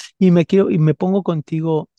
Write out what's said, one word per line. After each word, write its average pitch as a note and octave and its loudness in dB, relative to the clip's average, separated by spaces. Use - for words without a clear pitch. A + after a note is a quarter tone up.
Y F#3 4
me E3+ 2
quiero, G3 0
y F#3+ 0
me D#3 2
pongo F#3 -2
contigo, D#3+ -6